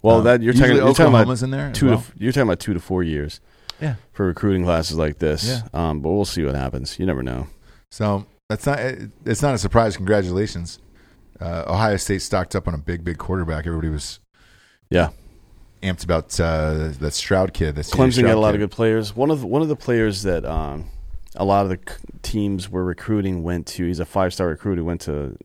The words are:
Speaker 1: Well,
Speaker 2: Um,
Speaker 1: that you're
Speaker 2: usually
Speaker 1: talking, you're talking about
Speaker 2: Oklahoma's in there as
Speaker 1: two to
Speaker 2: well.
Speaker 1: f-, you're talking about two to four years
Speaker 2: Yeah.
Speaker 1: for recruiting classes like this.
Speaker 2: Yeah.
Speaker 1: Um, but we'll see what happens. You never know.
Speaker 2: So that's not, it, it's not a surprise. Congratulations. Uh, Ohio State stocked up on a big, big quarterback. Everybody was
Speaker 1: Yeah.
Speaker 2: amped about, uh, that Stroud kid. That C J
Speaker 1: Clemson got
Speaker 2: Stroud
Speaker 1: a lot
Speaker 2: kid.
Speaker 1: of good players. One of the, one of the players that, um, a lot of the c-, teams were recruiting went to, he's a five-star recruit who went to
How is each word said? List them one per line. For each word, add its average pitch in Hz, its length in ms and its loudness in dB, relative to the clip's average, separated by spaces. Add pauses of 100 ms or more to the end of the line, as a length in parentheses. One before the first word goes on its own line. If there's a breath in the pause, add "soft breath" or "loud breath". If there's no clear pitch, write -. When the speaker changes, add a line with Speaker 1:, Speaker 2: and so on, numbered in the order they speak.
Speaker 1:
Well, 113 180 8
Speaker 2:
Um, 110 60 2
Speaker 1:
that 120 180 8
you're 120 100 4
Speaker 2:
usually 127 160 8
Speaker 1:
talking, 123 160 6
you're 135 80 8
talking 160 140 8
about 120 140 8
Speaker 2:
Oklahoma's 117 200 2
in 131 80 -2
there 139 200 -4
as 120 80 -6
Speaker 1:
two 139 100 4
to 123 60 6
Speaker 2:
well. 110 60 2
Speaker 1:
f-, - 180 -10
you're 120 140 0
talking 127 160 4
about 90 120 2
two 104 160 -2
to 85 40 -2
four 92 220 -2
years 78 380 -4 (420 loud breath)
Speaker 2:
Yeah. 147 140 -4 (160)
Speaker 1:
for 98 160 -2
recruiting 92 360 0
classes 82 340 0
like 78 200 -2
this. 78 300 0
Speaker 2:
Yeah. 127 140 -2 (120)
Speaker 1:
Um, 78 280 -2
but 78 100 -2
we'll 101 140 0
see 87 180 -4
what 69 100 -2
happens. 65 460 -6
You 92 80 -2
never 67 160 -2
know. 64 240 -6 (420 soft breath)
Speaker 2:
So 104 380 -4 (200)
that's 107 200 -4
not, 143 100 -2
it, 117 320 -6 (160)
it's 113 160 0
not 139 140 2
a - 20 -2
surprise. 104 400 2
Congratulations. 95 800 -2 (640 soft breath)
Uh, 85 240 -6
Ohio 101 320 0
State 95 240 -2
stocked - 340 -4
up 92 120 -2
on 85 80 -4
a - 20 -6
big, 82 260 -6
big 82 140 -4
quarterback. 80 480 -4
Everybody 80 240 -2
was 73 300 -8 (720 soft breath)
Speaker 1:
Yeah. 85 180 4 (720 soft breath)
Speaker 2:
amped 92 220 -4
about, 85 360 -2
uh, 78 500 0 (100)
that 73 140 -4
Stroud 95 400 0
kid. 76 220 -2
That 73 100 -6
C - 80 -8
J - 40 0
Speaker 1:
Clemson 135 80 4
got 127 80 2
Speaker 2:
Stroud 117 240 4
Speaker 1:
a - 20 2
lot 107 120 4
Speaker 2:
kid. 104 100 0
Speaker 1:
of 101 80 -2
good - 60 -14
players. 110 400 0
One 139 160 2
of 147 100 0
the, 110 60 -8
one 139 160 0
of 156 60 -2
the 147 60 0
players 110 460 0
that, 90 240 -2
um, 78 400 -4 (500 soft breath)
a - 80 -4
lot 98 220 4
of 92 40 -2
the 90 100 -4 (120)
c-, - 60 -14 (240)
teams 101 480 -2
were 90 160 -2
recruiting 95 560 -2
went 85 260 -4
to, - 200 -6
he's 87 120 -4
a 90 60 -2
five-star 92 420 0
recruit 87 300 -4
who 80 80 -4
went 85 160 -4
to 71 440 -6